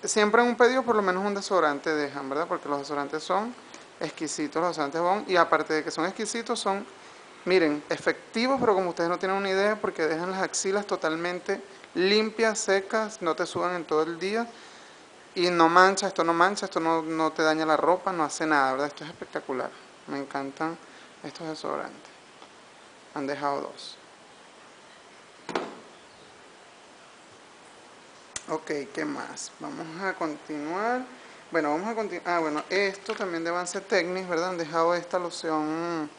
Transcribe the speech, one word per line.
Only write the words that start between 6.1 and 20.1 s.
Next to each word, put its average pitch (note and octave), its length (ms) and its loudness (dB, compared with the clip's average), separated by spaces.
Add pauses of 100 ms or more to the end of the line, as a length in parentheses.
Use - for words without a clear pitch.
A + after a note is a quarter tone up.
son, G3+ 260 -2 (600)
miren, D#3+ 440 4
efectivos, A#3 680 0
pero A3 160 4
como F#3 140 2
ustedes E3+ 200 0
no F3 80 0
tienen F#3+ 200 0
una G3 120 0
idea, G3+ 320 4
porque F#3 240 0
dejan D#3+ 240 0
las F#3+ 140 -2
axilas G3 420 -2
totalmente F3 800 -2 (320)
limpias, G#3+ 640 2
secas, G3+ 640 0
no E3 120 0
te F3 120 -2
sudan F3 280 -2
en E3 100 -6
todo D#3 180 2
el E3 160 -4
día. G#3+ 280 -2 (920)
Y F3 120 4
no E3+ 180 6
mancha, F#3 400 8
esto F3 160 0
no E3 100 4
mancha, F#3+ 340 4
esto F3+ 120 -2
no, E3 220 2
no D#3+ 320 0
te E3 100 0
daña D#3 220 4
la D#3 100 4
ropa, F#3 380 2
no E3+ 100 0
hace D3 220 -2
nada, C#3+ 260 4
¿verdad? C#3 160 0
Esto D3 160 -10
es D3+ 60 -12
espectacular. - 600 -6 (380)
Me C#3+ 100 -6